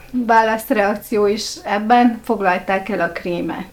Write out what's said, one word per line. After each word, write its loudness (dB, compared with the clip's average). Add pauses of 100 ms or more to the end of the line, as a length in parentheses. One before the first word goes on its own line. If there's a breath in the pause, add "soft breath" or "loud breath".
(120)
válaszreakció 0
is -2
ebben, 2
foglalták 0
el -2
a -2
Krímet. -6